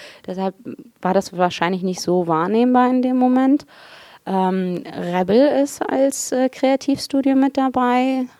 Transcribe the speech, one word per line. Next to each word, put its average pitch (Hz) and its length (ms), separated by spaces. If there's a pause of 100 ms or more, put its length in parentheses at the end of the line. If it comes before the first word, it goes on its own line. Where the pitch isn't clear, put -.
(260)
Deshalb 190 280 (480)
war 185 100
das 190 240
wahrscheinlich 175 460
nicht 185 180
so 180 260
wahrnehmbar 226 640
in 254 140
dem 254 160
Moment. 262 480 (580)
Ähm, 185 580 (160)
Rebel 185 480 (160)
ist - 200
als, - 500
äh, 254 160
Kreativstudio 269 880
mit 269 220
dabei, 254 640 (160)